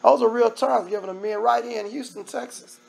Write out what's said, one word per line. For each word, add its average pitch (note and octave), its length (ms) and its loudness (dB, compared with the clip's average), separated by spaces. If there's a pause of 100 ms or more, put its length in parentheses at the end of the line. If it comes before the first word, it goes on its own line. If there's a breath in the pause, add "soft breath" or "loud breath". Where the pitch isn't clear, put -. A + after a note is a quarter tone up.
Those B3 200 8
are A3+ 60 4
real A#3 220 2
terms A#3+ 400 0
given G3+ 160 -6
to F#3+ 80 -8
men G#3 240 -6
right A#3 260 2
here A#3 160 -6
in G#3 100 -8
Houston, B3 340 -12
Texas. - 540 -12 (100)